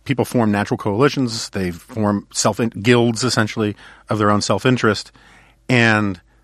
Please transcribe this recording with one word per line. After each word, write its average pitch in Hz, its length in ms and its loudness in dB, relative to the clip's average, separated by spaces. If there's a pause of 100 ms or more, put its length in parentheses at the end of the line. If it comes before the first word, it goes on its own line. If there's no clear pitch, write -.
people 123 200 -2
form 113 260 0
natural 104 280 -2
coalitions, 113 720 -2
they 95 200 -4
form 104 640 -2
self-in-, 113 380 -2
guilds, 120 540 2
essentially, 110 520 -2 (320)
of 107 100 -2
their 104 120 4
own 104 100 2
self-interest, 113 720 0 (560)
and 110 520 2 (240)